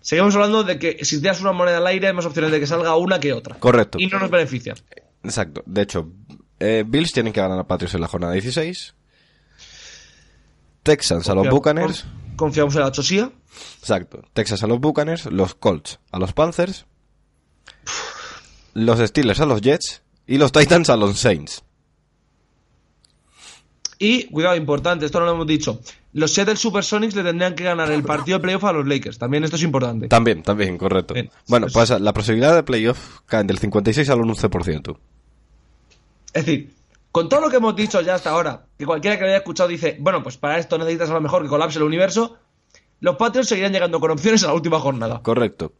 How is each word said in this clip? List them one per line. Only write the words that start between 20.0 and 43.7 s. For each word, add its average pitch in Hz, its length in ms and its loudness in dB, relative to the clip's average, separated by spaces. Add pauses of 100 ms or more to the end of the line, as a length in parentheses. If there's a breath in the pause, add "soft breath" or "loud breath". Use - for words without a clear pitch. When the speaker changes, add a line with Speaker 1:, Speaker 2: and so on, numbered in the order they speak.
Speaker 2:
y 127 100 0
los 143 140 6
Titans 156 380 4
a 120 80 6
los 101 200 2
Saints. 82 460 -2 (2250 loud breath)
Speaker 1:
Y, 233 280 2
cuidado, 165 300 2
importante, 156 500 0
esto 147 140 -2
no 170 60 2
lo 170 80 2
hemos 165 140 -2
dicho, 151 320 -2 (360 loud breath)
los 151 180 0
Seattle 202 220 2
Supersonics 208 600 -2
le 196 80 -2
tendrían 175 320 -2
que 175 100 -8
ganar 165 260 0
el 151 100 0
partido 147 360 -2
de 175 60 -2
playoff 185 200 -2
a 202 80 2
los 151 160 -2
Lakers. 135 320 -4
También 139 240 0
esto 160 140 -4
es 147 60 0
importante. 123 440 -2
Speaker 2:
También, 113 360 4
también, 101 340 -2
correcto. 95 360 0
Speaker 1:
Bien, 123 160 -6 (180 soft breath)
Speaker 2:
Bueno, 117 240 2
Speaker 1:
pues 117 180 4
Speaker 2:
pues 113 120 0
la 104 120 2
posibilidad 117 420 4
de 160 80 4
playoff 120 600 -2
caen 107 220 0
del 95 120 0
cincuenta 104 320 0
y - 20 -2
seis 139 160 0
al 123 120 2
once 113 260 0
por 90 160 -2
ciento. 76 340 -6 (1400)
Speaker 1:
Es 151 120 -2
decir, - 280 -2 (380)
con 165 160 0
todo 277 140 4
lo 311 80 2
que 254 80 2
hemos 220 180 2
dicho 208 260 0
ya 180 140 0
hasta 175 140 -4
ahora, 156 360 -2 (120)
que 143 80 -8
cualquiera 165 320 0
que 185 60 -4
lo 190 60 0
haya 196 100 4
escuchado 175 300 0
dice, 160 300 -4
"Bueno, 160 240 0
pues 127 140 -12
para 147 200 -2
esto 170 200 -2
necesitas 165 320 -2
a 156 40 -2
lo 165 80 0
mejor 165 220 0
que 147 60 -6
colapse 151 300 0
el 156 40 2
universo", 185 540 0 (640 soft breath)
los 175 160 0
Patriots 233 320 0
seguirán 196 240 0